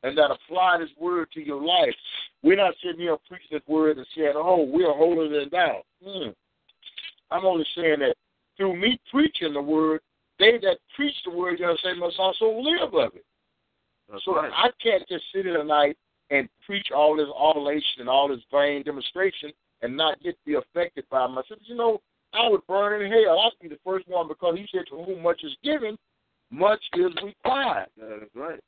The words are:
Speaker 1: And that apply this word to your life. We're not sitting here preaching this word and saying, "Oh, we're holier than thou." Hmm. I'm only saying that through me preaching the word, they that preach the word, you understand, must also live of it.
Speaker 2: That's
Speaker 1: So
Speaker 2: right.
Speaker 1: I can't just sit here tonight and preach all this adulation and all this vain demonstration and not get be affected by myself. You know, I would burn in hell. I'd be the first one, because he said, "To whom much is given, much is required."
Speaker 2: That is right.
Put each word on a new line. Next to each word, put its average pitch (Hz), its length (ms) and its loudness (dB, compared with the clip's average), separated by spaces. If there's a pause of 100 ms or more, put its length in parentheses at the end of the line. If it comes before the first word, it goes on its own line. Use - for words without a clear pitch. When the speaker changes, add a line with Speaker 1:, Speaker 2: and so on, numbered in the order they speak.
Speaker 1:
And 139 120 -2
that 147 140 6
apply 175 480 0
this 165 180 -6
word 170 360 -4
to 156 120 -12
your 143 160 -8
life. 160 340 2 (480)
We're 190 140 8
not 190 260 4
sitting 175 180 -8
here 170 160 0 (120)
preaching - 220 -20
this 151 160 -6
word 156 320 2
and 127 80 -14 (100)
saying, 151 180 2
"Oh, 165 280 4
we're 151 300 4
holier 160 360 4
than 143 220 -2
thou." 147 320 0 (200)
Hmm. 185 280 -12 (1000)
I'm 175 140 -4
only 170 220 2 (100)
saying 160 240 2
that - 160 0 (400)
through 190 200 -2
me 233 220 0 (120)
preaching 269 420 0
the 143 80 -4
word, 156 400 2 (380)
they 226 240 6
that 190 160 0 (180)
preach 285 180 -2 (100)
the 185 60 -8
word, 175 300 -4
you 175 60 -2
understand, 175 340 -2
must 170 180 -4
also 190 320 0
live 262 440 -2
of 127 200 0
it. 90 100 -20 (840)
Speaker 2:
That's 101 160 -14
Speaker 1:
So 185 120 -2
Speaker 2:
right. 151 140 -2
Speaker 1:
I 233 200 2 (120)
can't 208 260 0
just 175 220 -8
sit 196 140 -6
here 175 140 -2
tonight 147 400 2 (320)
and 135 180 0 (160)
preach 196 260 -8
all 151 260 4
this 151 120 0
adulation 143 720 0
and 120 80 -8
all 139 200 4
this 127 220 -4
vain 143 340 2
demonstration 151 680 -4 (300)
and 120 120 -6
not 156 280 0
get 175 240 -8
be 147 80 -2
affected 165 560 -4
by 131 160 0
myself. 131 380 -10
You 226 100 -14
know, 233 260 0 (320)
I 226 160 0
would 202 180 2
burn 202 360 -2
in 196 100 -4
hell. 208 280 6
I'd 226 220 0
be 170 60 -16
the 151 160 -16
first 185 240 -6
one, 175 180 -2
because 165 300 -2
he 202 160 -10
said, 180 140 -4
"To 156 160 -16
whom 180 200 -8
much 170 220 0
is 269 180 -10
given, 247 360 -4 (520)
much 208 320 2 (120)
is 180 180 2 (100)
required." 208 680 -2 (100)
Speaker 2:
That 110 240 -14
is 107 120 -20
right. 147 340 -12